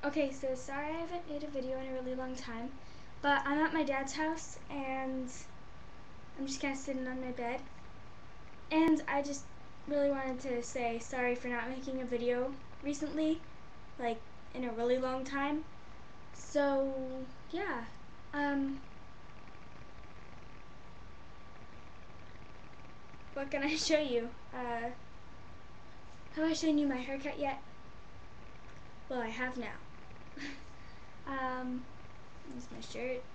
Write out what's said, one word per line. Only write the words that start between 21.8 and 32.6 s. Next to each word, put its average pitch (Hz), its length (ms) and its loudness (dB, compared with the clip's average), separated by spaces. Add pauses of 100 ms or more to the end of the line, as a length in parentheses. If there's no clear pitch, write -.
what 277 180 0
can 277 100 4
I 302 140 6
<laughs> - 140 2
show 311 100 10
you? 240 300 4 (240)
Uh, 240 360 0 (1400)
have 311 140 4
I 320 80 6
shown 311 240 8
you 294 100 8
my 262 80 4
haircut 269 420 -2
yet? 269 240 0 (1500)
Well, 254 120 0
I 226 60 0
have 247 300 -2
now. 214 180 -4 (640)
<laughs> 277 60 -4 (840)
Um, 254 560 0 (680)
here's 240 180 -6